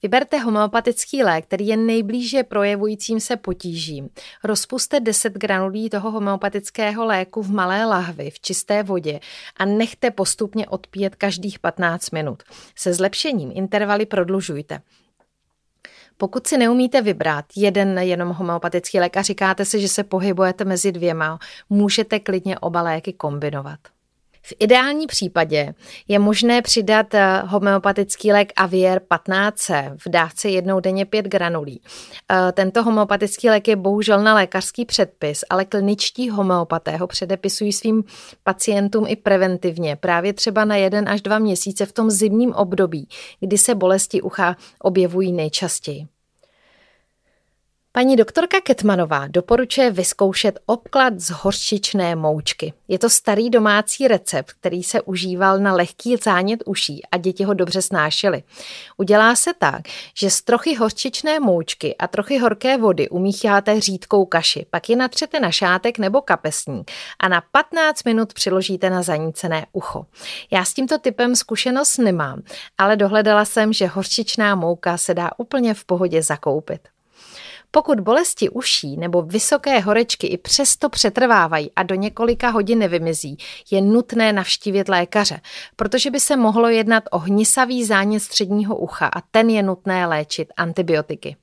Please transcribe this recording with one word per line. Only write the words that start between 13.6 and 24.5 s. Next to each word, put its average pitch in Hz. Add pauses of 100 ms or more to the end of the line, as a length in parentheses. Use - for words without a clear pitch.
prodlužujte. 175 (1400)
Pokud 202
si 294
neumíte 247
vybrat 156 (120)
jeden 196
jenom 180
homeopatický 175
lék 175
a 196
říkáte 196
si, 208
že 202
se 202
pohybujete 185
mezi 185
dvěma, 165 (320)
můžete 208
klidně 190
oba 170
léky 165
kombinovat. 147 (680)
V -